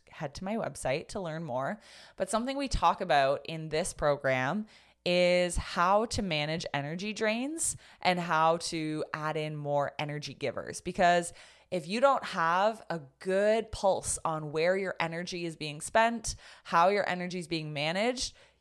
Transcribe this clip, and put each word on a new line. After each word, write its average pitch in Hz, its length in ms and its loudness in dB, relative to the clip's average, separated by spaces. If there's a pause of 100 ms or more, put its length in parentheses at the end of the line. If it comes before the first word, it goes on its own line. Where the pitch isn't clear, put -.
head - 240 -10
to - 100 -12
my 202 120 -4
website 143 540 -4
to 208 120 -8
learn 160 220 -6
more. 139 360 -4 (380)
But 190 140 -4
something 247 260 -2
we 277 100 -2
talk 175 340 2
about 143 440 4
in 160 240 -8
this 156 240 -2
program 143 720 2 (400)
is 180 520 4
how 190 480 2
to 226 180 -4
manage 156 500 -2
energy 165 400 -4
drains 233 640 -2 (240)
and 180 180 2
how 165 380 4
to 156 560 -4
add 156 240 -4
in 156 180 -4
more 143 440 -2
energy 147 340 -8
givers. - 480 -6
Because 175 520 2 (400)
if 160 140 -4
you 208 120 -2
don't 269 240 4
have 190 680 0
a 165 100 -6 (160)
good 214 540 2
pulse - 520 0
on 156 280 -4
where 165 260 2
your 190 220 -4
energy 170 440 -6
is 165 120 -6
being 147 260 -10
spent, 226 540 2 (300)
how 175 240 6
your 202 200 2
energy 180 300 -4
is 160 80 -8
being 156 260 -4
managed, 190 640 -2 (260)